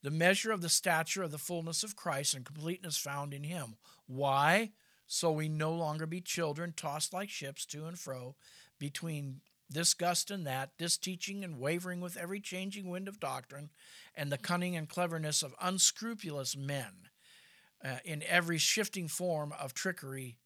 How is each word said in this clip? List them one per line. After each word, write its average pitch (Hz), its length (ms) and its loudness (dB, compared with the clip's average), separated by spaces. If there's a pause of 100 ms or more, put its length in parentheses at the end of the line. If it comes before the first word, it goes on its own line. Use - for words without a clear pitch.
the 143 100 -4
measure 185 400 6
of 196 100 2
the 170 80 -2
stature 170 540 4
of 160 80 -2
the 151 60 -6
fullness 165 460 -2
of 214 120 -6
Christ 143 380 0
and 131 120 -6
completeness 160 520 -4
found 143 360 -4
in 139 100 -8
him." 147 340 -6 (280)
Why? 139 680 6 (360)
"So - 240 2
we 156 180 2
no 156 240 2
longer 156 320 0
be 170 160 -4
children 165 520 -2
tossed 151 400 -2
like 196 160 -4
ships 139 380 -6
to 151 180 -8
and 170 140 -8
fro 131 360 -8 (420)
between 143 640 -6 (280)
this 165 240 4
gust 175 360 2
and 196 160 -4
that, 135 320 -2
this 165 200 2
teaching 196 460 -4
and 160 160 -6
wavering 175 420 0
with 175 160 -6
every 180 220 -4
changing 196 500 -6
wind 185 180 -4
of 208 120 -12
doctrine 139 520 -6 (420)
and 143 180 -2
the 143 60 2
cunning 175 380 2
and 156 140 -4
cleverness 160 540 2
of 135 180 -6
unscrupulous 180 920 2
men, 135 540 -6 (760)
uh, 127 200 -4
in 156 200 -6
every 170 340 4
shifting 196 500 2
form 156 460 0
of 139 200 -6
trickery 135 720 -4